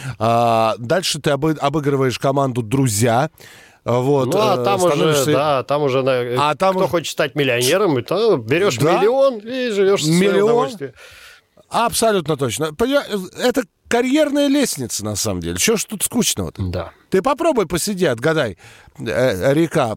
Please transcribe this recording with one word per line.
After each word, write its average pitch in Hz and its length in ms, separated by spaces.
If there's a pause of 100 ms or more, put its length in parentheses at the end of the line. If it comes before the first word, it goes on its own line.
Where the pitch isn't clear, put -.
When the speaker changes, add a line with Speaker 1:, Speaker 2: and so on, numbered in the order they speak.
(180)
Speaker 1:
А, 113 600
дальше 151 420
ты 151 120
обы-, 147 260
обыгрываешь 139 600
команду 135 440
«Друзья». 120 680 (560)
Вот, 127 480
Speaker 2:
Ну, 185 80
а 202 180
Speaker 1:
э, 123 60
Speaker 2:
там 185 160
уже, 175 140
Speaker 1:
становишься 151 380
Speaker 2:
да, 143 320
там 147 180
уже 131 220
на-, 127 460
Speaker 1:
А 151 40
там 190 220
Speaker 2:
кто 190 80
Speaker 1:
уж 165 80
Speaker 2:
хочет 165 180
стать - 240
миллионером, 135 640
и - 40
то 202 340
берёшь 139 400
Speaker 1:
Да. 151 240
Speaker 2:
миллион 381 380
и 247 320
живёшь 196 320
в - 20
своё 165 160
Speaker 1:
Миллион. 196 240
Speaker 2:
удовольствие. 233 500 (760)
Speaker 1:
Абсолютно 202 680
точно. 139 380
Понимаешь, 262 340 (280)
это 240 260 (260)
карьерная 277 580
лестница, 220 580
на 107 120
самом 95 240
деле. 85 160
Чё 214 200
ж 180 80
тут - 200
скучного-то? 104 640
Speaker 2:
Да. - 220 (180)
Speaker 1:
Ты 190 120
попробуй 277 440
посиди, 180 400
отгадай. 127 500 (440)
Э, 117 520
река 147 440